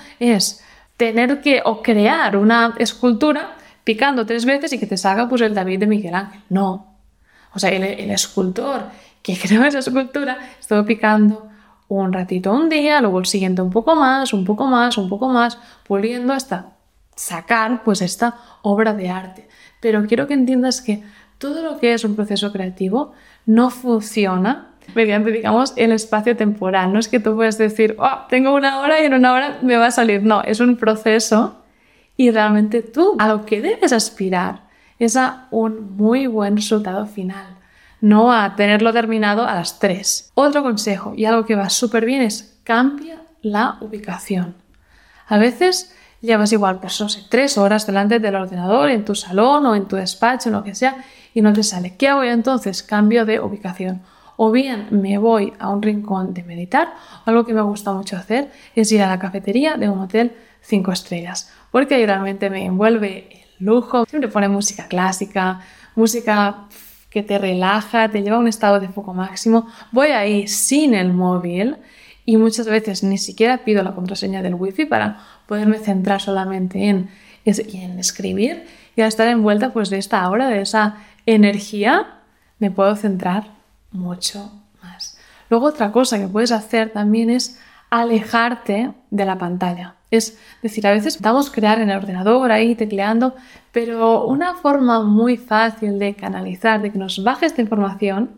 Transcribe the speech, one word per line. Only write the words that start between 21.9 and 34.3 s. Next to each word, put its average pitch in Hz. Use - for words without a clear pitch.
es 226
un 208
proceso 202
creativo 190
no 233
funciona 214
mediante, 214
digamos, 220
el 226
espacio 220
temporal. 190
No 208
es 226
que 247
tú 214
puedas 220
decir, 214
"Oh, -
tengo 262
una 269
hora 302
y 311
en 269
una 254
hora 269
me 247
va 233
a 247
salir". 226
No, 214
es 214
un 247
proceso 220
y 247
realmente 214
tú 339
a 208
lo 214
que 208
debes 349
aspirar 190